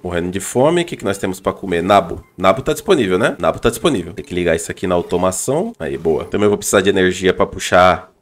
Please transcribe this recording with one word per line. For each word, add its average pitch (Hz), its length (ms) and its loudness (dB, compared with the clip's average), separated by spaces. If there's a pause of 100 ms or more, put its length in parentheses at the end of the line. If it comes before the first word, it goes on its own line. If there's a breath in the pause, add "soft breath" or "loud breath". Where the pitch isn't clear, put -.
Morrendo 87 260 -2
de 95 80 -6
fome. 151 440 0
O - 20 -2
que - 120 -10
que - 80 -14
nós 98 140 -2
temos 95 220 -6
pra 92 120 -2
comer? 87 300 -4
Nabo. 92 420 2 (120)
Nabo 95 260 2
tá 156 100 -2
disponível, 120 460 2
né? 143 220 0
Nabo 82 180 0
tá 120 100 0
disponível. 104 440 -2
Tem - 120 -12
que - 80 -12
ligar 85 220 0
isso - 160 -6
aqui - 160 -8
na 92 80 0
automação. 95 880 -2
Aí, 69 180 -6
boa. 80 260 -2
Também 104 240 0
vou 101 80 2
precisar 101 240 0
de 95 80 2
energia 92 460 2
pra 98 100 2
puxar 92 760 2